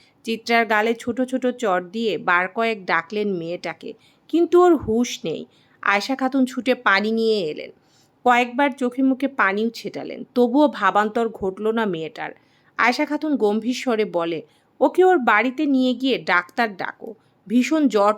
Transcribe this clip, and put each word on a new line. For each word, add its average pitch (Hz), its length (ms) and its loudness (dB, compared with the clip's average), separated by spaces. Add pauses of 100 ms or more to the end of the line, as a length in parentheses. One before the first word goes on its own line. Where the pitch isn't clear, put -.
(220)
চিত্রার 226 420 0
গালে 220 280 0
ছোট 233 280 -6
ছোট 254 260 -4
চড় 214 360 -2
দিয়ে 190 340 -4
বার 180 300 0
কয়েক 220 380 -4
ডাকলেন 196 480 -2
মেয়েটাকে, 170 600 -8 (340)
কিন্তু 339 340 4
ওর 359 140 6
হুঁশ 240 480 -2
নেই। 165 220 -6 (360)
আয়শা 208 340 0
খাতুন 262 300 0
ছুটে 247 300 -2
পানি 208 360 2
নিয়ে 220 280 0
এলেন, 156 320 -6 (540)
কয়েকবার 247 440 2
চোখে 254 340 -4
মুখে 262 240 2
পানিও 214 420 0
ছেটালেন, 160 540 -12 (120)
তবুও 247 320 4
ভাবান্তর 214 640 0
ঘটল 208 420 -4
না 226 140 0
মেয়েটার। 160 460 -8 (460)
আয়শা 247 280 2
খাতুন 294 300 -4
গম্ভীর 214 380 0
স্বরে 226 320 -2
বলে, 170 360 -4 (400)
"ওকে 320 220 4
ওর 370 140 6
বাড়িতে 247 480 2
নিয়ে 254 280 2
গিয়ে 254 240 -2
ডাক্তার 180 600 -2
ডাকো, - 360 -10 (340)
ভীষণ 269 400 2
জ্বর 208 300 4